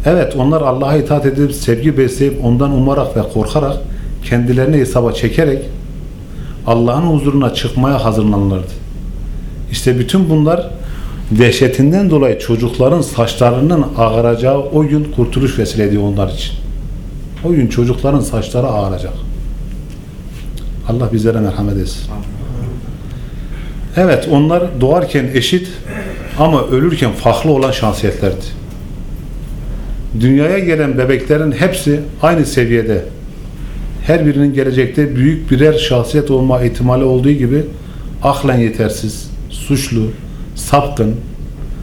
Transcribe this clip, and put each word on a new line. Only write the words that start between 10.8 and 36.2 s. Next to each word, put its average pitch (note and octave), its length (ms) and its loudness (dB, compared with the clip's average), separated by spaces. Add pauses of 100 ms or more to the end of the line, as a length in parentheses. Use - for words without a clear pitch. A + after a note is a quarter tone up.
dehşetinden C3 800 4
dolayı C#3 280 4
çocukların B2 640 2
saçlarının B2+ 840 2 (120)
ağaracağı A#2 600 2
o D3+ 280 2
gün D3 180 0 (120)
kurtuluş B2+ 420 0
vesile G#2+ 260 0
ediyor G#2 180 2
onlar G2+ 260 0
için. - 240 -4 (920)
O F3 80 0
gün C#3 140 4
çocukların B2+ 540 0
saçları - 460 -2
ağaracak. F#2+ 460 -2 (1800)
Allah A2+ 240 -2
bizlere A2+ 280 2
merhamet G2+ 360 -2
etsin. F#2 260 -4 (1900)
Evet, E3+ 360 4
onlar D#3 480 2
doğarken C#3 540 2
eşit F3+ 340 0 (680)
ama D3+ 280 4
ölürken C3 460 2
farklı A#2+ 380 0
olan C3+ 200 4
şahsiyetlerdi. G2+ 760 -2 (1800)
Dünyaya C#3+ 380 4
gelen D#3 400 2
bebeklerin C#3 540 2
hepsi D3+ 480 2 (220)
aynı D#3+ 240 4
seviyede. A2+ 580 2 (1000)
Her D#3+ 200 2
birinin C#3+ 280 4
gelecekte C3 600 0
büyük D3+ 340 2
birer D3+ 280 6
şahsiyet C#3 520 0